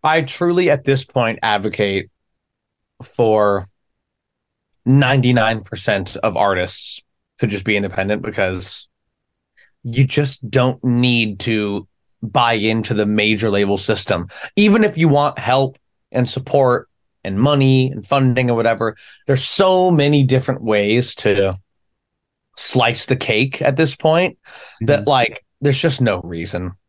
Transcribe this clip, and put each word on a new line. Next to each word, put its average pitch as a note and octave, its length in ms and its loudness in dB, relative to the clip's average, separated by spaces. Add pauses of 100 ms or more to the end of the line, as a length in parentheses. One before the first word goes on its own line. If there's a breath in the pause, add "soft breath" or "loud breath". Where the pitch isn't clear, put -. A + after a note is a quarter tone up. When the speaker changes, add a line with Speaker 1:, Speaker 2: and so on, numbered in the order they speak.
Speaker 1:
I D#3 200 2
truly F3 480 0
at C#3 120 0
this C3+ 200 0
point A2+ 400 -2
advocate G2+ 680 -2 (920)
for G#2 640 0 (1160)
ninety-nine B2+ 760 2
percent G2 560 -4
of G#2 200 -2
artists F#2 640 -2 (380)
to - 80 -2
just G2 180 -6
be G#2+ 120 0
independent, G2+ 440 -4
because F#2+ 680 -6 (960 soft breath)
you A#2+ 200 0
just C3+ 460 -2
don't B2+ 340 0
need A#2+ 580 0
to G#2 460 -4 (340)
buy A#2 320 0
into A2 400 -2
the G#2 120 0
major G#2+ 440 0
label G2+ 280 0
system. F#2 500 -2 (300 loud breath)
Even G#3+ 260 4
if G#3 140 -2
you D#3+ 100 2
want C#3+ 320 2
help C3+ 380 0 (340)
and B2 160 -2
support C3 640 0 (340)
and F#2+ 160 -4
money C3 520 2
and G2 140 -12
funding B2+ 440 2
or A#2+ 60 0
whatever, A2+ 420 0 (280 loud breath)
there's C3+ 180 0
so F#3 460 2
many D3 340 4
different C3 380 0
ways G#2+ 540 0
to G2 420 0 (1000)
slice A#2+ 480 0
the C3+ 100 0
cake C3 460 -2
at C#3 160 0
this D#3 180 0
point E3 420 0 (440 loud breath)
that, A#2+ 200 2
Speaker 2:
Mm-hmm. G#2+ 80 -2
Speaker 1:
like, B2 360 0 (160)
there's C#3 180 2
just D3 220 0
no G#2 200 0
reason. F2+ 520 -8 (160)